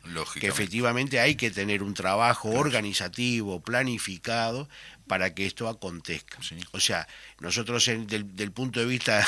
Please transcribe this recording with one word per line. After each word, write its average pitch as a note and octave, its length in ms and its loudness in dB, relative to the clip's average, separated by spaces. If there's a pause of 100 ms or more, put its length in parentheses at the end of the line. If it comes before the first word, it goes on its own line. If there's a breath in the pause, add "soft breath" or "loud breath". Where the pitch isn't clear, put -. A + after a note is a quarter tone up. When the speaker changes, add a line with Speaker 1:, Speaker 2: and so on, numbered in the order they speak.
Speaker 1:
Lógicamente. D#2+ 360 -6
Speaker 2:
que G2+ 80 0
efectivamente A#2+ 720 2
hay C#3+ 160 6
que A#2 140 2
tener G2+ 320 0
un G2+ 120 -4
trabajo G#2+ 560 2
Speaker 1:
Claro. A#2+ 100 4
Speaker 2:
organizativo, G#2+ 1040 0
planificado, A#2 1080 -2 (380 loud breath)
para F#2 280 2
que G2 120 -2
esto A2+ 220 -4
acontezca. F2 720 -8
Speaker 1:
Sí. - 140 -8 (160)
Speaker 2:
O F#2+ 80 -4
sea, E2+ 260 2 (340 loud breath)
nosotros A#2 480 2
en, A2+ 180 0
del, G#2 300 -4
del G#2 160 -4
punto B2 280 -2
de A#2 60 2
vista A#2 420 4